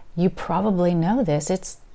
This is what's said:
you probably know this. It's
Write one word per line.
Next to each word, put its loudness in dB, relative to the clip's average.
you 2
probably 0
know 2
this. 0
It's -4